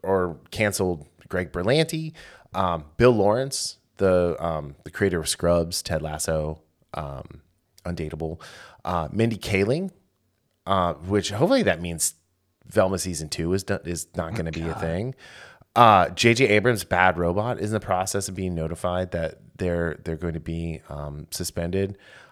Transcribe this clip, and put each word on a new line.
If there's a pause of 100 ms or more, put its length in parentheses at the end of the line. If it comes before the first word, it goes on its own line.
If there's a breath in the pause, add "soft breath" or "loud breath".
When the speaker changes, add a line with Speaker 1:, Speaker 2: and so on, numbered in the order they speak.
Speaker 1:
or (140)
canceled (220)
Greg
Berlanti, (420 loud breath)
um, (140)
Bill
Lawrence, (200)
the,
um,
the
creator
of
Scrubs,
Ted
Lasso, (320)
um, (440)
Undateable, (420 loud breath)
uh,
Mindy
Kaling, (760)
uh,
which
hopefully
that
means (500)
Velma
season
two
is
do-,
is
not
Speaker 2:
Oh,
Speaker 1:
gonna
be
a
Speaker 2:
God.
Speaker 1:
thing. (600 loud breath)
Uh,
J
J
Abrams'
Bad
Robot
is
in
the
process
of
being
notified
that (180)
they're,
they're
going
to
be,
um,
suspended. (340 loud breath)